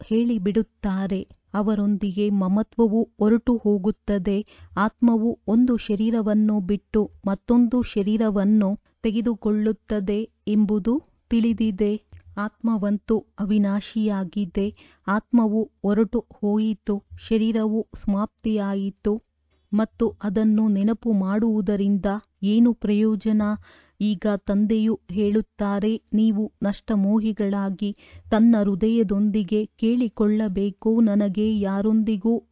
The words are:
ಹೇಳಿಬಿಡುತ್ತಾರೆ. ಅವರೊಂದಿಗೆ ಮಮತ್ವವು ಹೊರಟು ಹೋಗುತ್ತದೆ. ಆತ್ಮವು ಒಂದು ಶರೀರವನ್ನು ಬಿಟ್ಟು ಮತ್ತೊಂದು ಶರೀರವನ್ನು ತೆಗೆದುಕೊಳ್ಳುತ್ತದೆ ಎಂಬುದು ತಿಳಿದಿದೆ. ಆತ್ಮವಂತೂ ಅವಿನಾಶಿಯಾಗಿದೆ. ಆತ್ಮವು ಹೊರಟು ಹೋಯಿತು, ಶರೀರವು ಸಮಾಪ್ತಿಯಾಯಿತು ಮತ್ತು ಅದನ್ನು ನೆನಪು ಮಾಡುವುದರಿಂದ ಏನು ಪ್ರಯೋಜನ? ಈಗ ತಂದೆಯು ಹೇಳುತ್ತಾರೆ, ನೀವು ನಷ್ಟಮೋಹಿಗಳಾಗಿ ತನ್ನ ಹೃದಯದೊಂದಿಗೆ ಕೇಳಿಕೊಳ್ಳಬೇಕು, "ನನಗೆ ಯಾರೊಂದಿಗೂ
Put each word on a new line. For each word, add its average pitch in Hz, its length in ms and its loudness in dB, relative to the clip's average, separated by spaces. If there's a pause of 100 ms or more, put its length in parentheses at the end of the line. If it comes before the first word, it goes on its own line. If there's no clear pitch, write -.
ಹೇಳಿಬಿಡುತ್ತಾರೆ. 202 1300 -2 (260)
ಅವರೊಂದಿಗೆ 208 760 0
ಮಮತ್ವವು 208 880 0
ಹೊರಟು 226 380 2
ಹೋಗುತ್ತದೆ. 208 880 -2 (300)
ಆತ್ಮವು 226 720 0
ಒಂದು 240 300 4
ಶರೀರವನ್ನು 214 840 0
ಬಿಟ್ಟು 202 500 -2 (160)
ಮತ್ತೊಂದು 240 560 2
ಶರೀರವನ್ನು 208 960 0 (240)
ತೆಗೆದುಕೊಳ್ಳುತ್ತದೆ 214 1300 -2 (180)
ಎಂಬುದು 214 540 0 (280)
ತಿಳಿದಿದೆ. 220 680 0 (360)
ಆತ್ಮವಂತೂ 208 880 -2 (160)
ಅವಿನಾಶಿಯಾಗಿದೆ. 202 1300 -2 (340)
ಆತ್ಮವು 220 640 0 (120)
ಹೊರಟು 208 500 0
ಹೋಯಿತು, 208 720 -2 (260)
ಶರೀರವು 220 580 0 (200)
ಸಮಾಪ್ತಿಯಾಯಿತು 202 1160 -4 (500)
ಮತ್ತು 214 500 -2
ಅದನ್ನು 214 460 2
ನೆನಪು 214 440 0
ಮಾಡುವುದರಿಂದ 202 960 0 (360)
ಏನು 226 320 4
ಪ್ರಯೋಜನ? 214 680 0 (580)
ಈಗ 208 260 -2 (200)
ತಂದೆಯು 214 540 0 (100)
ಹೇಳುತ್ತಾರೆ, 208 920 -2 (100)
ನೀವು 214 400 0 (100)
ನಷ್ಟಮೋಹಿಗಳಾಗಿ 202 1300 -2 (340)
ತನ್ನ 226 300 6
ಹೃದಯದೊಂದಿಗೆ 208 1040 0
ಕೇಳಿಕೊಳ್ಳಬೇಕು, 214 1300 0
"ನನಗೆ 208 600 0
ಯಾರೊಂದಿಗೂ 214 920 0